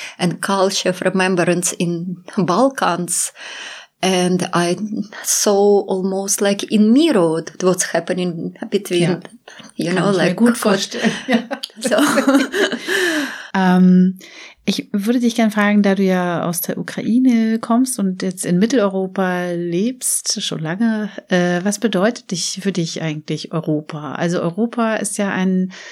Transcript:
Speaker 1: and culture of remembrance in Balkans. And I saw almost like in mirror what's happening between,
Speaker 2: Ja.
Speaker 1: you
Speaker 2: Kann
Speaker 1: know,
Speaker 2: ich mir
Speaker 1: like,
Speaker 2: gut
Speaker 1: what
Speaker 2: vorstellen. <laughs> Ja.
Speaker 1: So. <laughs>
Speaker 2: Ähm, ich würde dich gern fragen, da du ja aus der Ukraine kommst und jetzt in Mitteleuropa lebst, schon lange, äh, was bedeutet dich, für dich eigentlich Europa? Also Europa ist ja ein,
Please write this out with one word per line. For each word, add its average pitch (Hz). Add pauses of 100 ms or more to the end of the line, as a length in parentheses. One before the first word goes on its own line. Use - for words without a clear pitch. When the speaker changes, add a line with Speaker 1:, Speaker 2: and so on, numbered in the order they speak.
(180)
Speaker 1:
and 170
culture 196
of 180
remembrance 180
in 175 (200)
Balkans. 175 (720)
And 180
I 175 (460)
saw 202
almost 190
like 202
in 214
mirror 185 (180)
what's 180
happening 175 (140)
between, 185
Speaker 2:
Ja. 175 (560)
Speaker 1:
you 160
Speaker 2:
Kann 180
Speaker 1:
know, 185
Speaker 2:
ich 190
mir 165
Speaker 1:
like, 180
Speaker 2:
gut 233
Speaker 1:
what 233
Speaker 2:
vorstellen. 208
<laughs> -
Ja. 247 (400)
Speaker 1:
So. 254
<laughs> 277 (1040)
Speaker 2:
Ähm, 185 (460)
ich -
würde 214
dich 233
gern 226
fragen, 208
da 196
du 196
ja 180
aus 170
der -
Ukraine 226
kommst 240
und 190
jetzt 185
in 175
Mitteleuropa 190
lebst, 185
schon -
lange, 208 (200)
äh, 175
was 202
bedeutet 185
dich, 185
für 196
dich 170
eigentlich 156
Europa? 151
Also 170
Europa 220
ist 196
ja 196
ein, 185 (200)